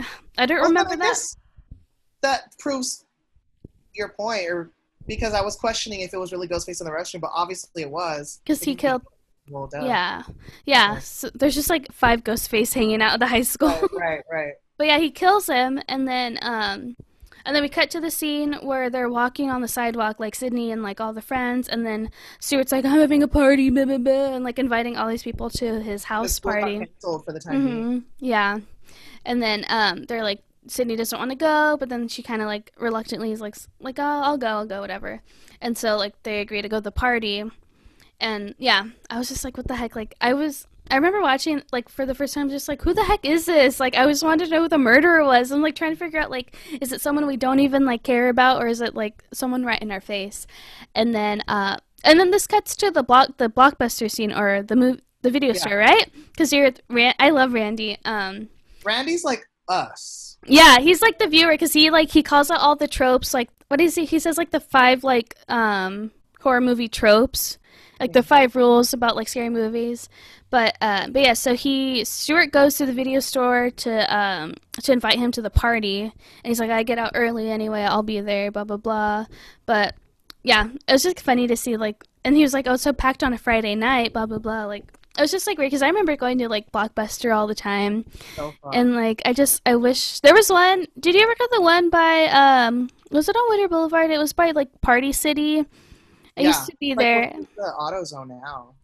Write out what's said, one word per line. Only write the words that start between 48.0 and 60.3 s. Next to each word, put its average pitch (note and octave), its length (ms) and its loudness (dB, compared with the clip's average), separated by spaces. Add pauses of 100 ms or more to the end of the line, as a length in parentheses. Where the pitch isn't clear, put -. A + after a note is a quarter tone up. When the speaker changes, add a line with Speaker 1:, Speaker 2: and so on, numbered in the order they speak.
Speaker 1:
care B3 240 2
about, B3+ 340 2
or A#3 60 -2
is A#3 140 -4
it, A#3 120 -6
like, A3 300 -8 (100)
someone B3+ 300 -4
right A#3 180 -2
in G#3+ 80 -8
our G3 120 -8
face? G3+ 460 -10 (460)
And A3+ 220 0
then, G#3 320 -2
uh, G3 300 -4 (260)
and D#4+ 160 8
then F#4 120 4
this G4+ 140 2
cuts - 320 0
to G4+ 140 0
the D4+ 120 2
block-, B3+ 340 4
the A#3+ 120 0
Blockbuster B3 600 2
scene, G#3+ 220 -4
or G3+ 300 0
the G#3+ 120 -2
mov-, B3+ 240 4 (220)
the B3 100 2
video C4 220 2
Speaker 2:
Yeah. - 80 -6
Speaker 1:
store, G3+ 160 -2
right? C#4+ 340 6 (260)
'Cause D#4+ 140 2
you're, C#4 200 6 (180)
Ran-, A#3+ 300 2
I C#4 100 6
love C4 240 4
Randy. G#3+ 500 -4
Um, G#3 460 -6 (340)
Speaker 2:
Randy's C#4 400 -4
like C4 240 -4 (220)
us. - 760 -8